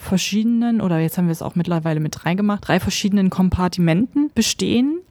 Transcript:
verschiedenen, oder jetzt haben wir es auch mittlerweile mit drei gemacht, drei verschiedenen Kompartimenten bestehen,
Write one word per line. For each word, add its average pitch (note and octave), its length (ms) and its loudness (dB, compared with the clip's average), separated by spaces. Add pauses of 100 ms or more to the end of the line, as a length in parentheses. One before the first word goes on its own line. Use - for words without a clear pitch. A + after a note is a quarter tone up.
verschiedenen, A3+ 800 0
oder F3 160 2
jetzt D#3+ 220 0
haben F3 80 2
wir E3 40 2
es E3 120 -6
auch - 100 -6
mittlerweile E3 460 0
mit D3+ 180 -4
drei E3 160 -2
gemacht, G3+ 320 0
drei F3+ 140 2
verschiedenen G3 500 0
Kompartimenten F#3 1040 0
bestehen, A#3+ 760 0